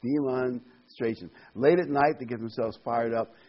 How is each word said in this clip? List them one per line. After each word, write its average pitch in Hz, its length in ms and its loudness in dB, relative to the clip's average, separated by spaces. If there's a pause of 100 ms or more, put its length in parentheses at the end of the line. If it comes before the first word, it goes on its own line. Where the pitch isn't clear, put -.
Demonstrations. 127 1300 -4 (240)
Late 151 240 6
at 170 100 0
night, 143 300 2
they 127 80 -10
get 117 120 -6
themselves 113 460 -4
fired 117 300 0
up. 113 200 -2 (140)